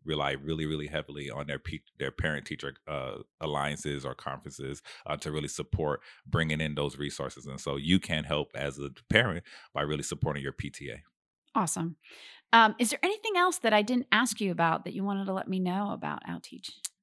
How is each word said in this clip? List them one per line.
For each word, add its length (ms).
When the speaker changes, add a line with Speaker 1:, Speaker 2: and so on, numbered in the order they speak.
Speaker 1:
rely 360
really, 240
really 220
heavily 420
on 200
their 100
P-, 240
their 140
parent-teacher, 640
uh, 300
alliances 640
or 100
conferences, 640
uh, 100
to 160
really 160
support 520
bringing 360
in 160
those 200
resources. 500
And 140
so 140
you 240
can 240
help 320
as 240
a 120
parent 320
by 80
really 220
supporting 400
your 80
P 180
T 200
A. 120
Speaker 2:
Awesome. 440
Um, 260
is 120
there 120
anything 340
else 220
that 140
I 100
didn't 300
ask 280
you 120
about 320
that 100
you 80
wanted 240
to 60
let 160
me 100
know 320
about 380
Outteach? 420